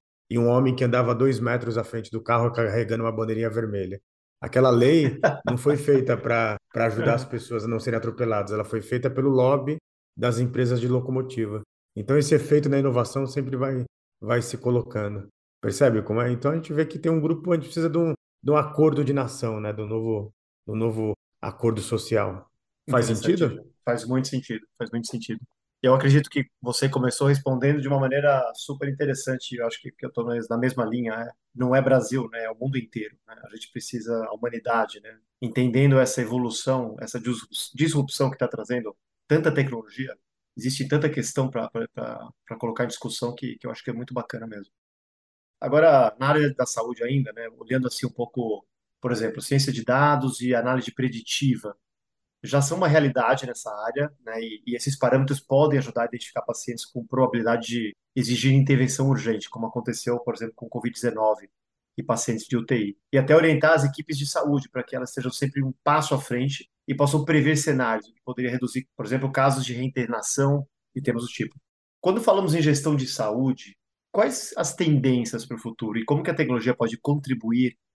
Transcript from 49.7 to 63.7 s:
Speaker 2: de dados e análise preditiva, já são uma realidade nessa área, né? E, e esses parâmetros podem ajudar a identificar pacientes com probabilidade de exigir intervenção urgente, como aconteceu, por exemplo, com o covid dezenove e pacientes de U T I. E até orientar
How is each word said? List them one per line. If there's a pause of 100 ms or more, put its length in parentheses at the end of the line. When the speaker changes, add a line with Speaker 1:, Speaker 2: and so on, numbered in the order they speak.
Speaker 2:
de
dados
e
análise
preditiva, (680)
já
são
uma
realidade
nessa (160)
área, (140)
né?
E,
e
esses
parâmetros
podem
ajudar
a
identificar
pacientes
com
probabilidade
de (240)
exigir
intervenção
urgente,
como
aconteceu,
por
exemplo,
com
o
covid
dezenove (480)
e
pacientes
de
U
T
I. (160)
E
até
orientar